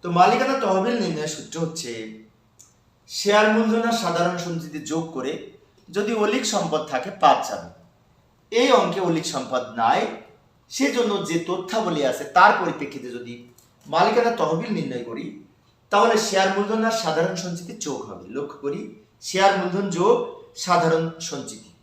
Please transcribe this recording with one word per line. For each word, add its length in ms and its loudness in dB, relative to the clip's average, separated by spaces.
তো 20 -6
মালিকানা 360 4
তহবিল 380 2
নির্ণয়ের 340 -4
সূত্র 280 -14
হচ্ছে 260 -8
শেয়ার 440 4
মূলধন 360 2
আর 120 0
সাধারণ 420 0
সঞ্চিতি 340 -6
যোগ 140 -2
করে 160 -4
যদি 240 -2
অলিক 200 0
সম্পদ 280 0
থাকে, 180 -4
পাঁচ 160 8
যাবে। 200 -10
এই 160 4
অঙ্কে 300 0
অলিক 260 0
সম্পদ 280 -2
নাই, 200 4
সেজন্য 420 0
যে 80 -2
তথ্যাবলী 600 -2
আছে, 140 -6
তার 240 8
পরিপ্রেক্ষিতে 560 -6
যদি 180 -12
মালিকানা 540 2
তহবিল 380 -2
নির্ণয় 300 -6
করি, 160 -10
তাহলে 220 6
শেয়ার 280 2
মূলধন 340 0
আর 140 0
সাধারণ 400 0
সঞ্চিতি 300 -10
যোগ 140 -6
হবে। 140 -16
লক্ষ্য 280 -8
করি, 160 -4
শেয়ার 300 4
মূলধন 280 -2
যোগ 200 4
সাধারণ 400 2
সঞ্চিতি। 420 -12